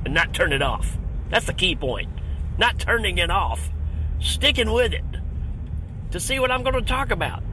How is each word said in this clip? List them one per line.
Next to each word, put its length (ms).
and 120
not 180
turn 180
it 120
off. 340
That's 160
the 80
key 220
point. 340
Not 220
turning 400
it 100
off. 400
Sticking 520
with 220
it 100
to 100
see 200
what 100
I'm 140
gonna 180
talk 300
about. 420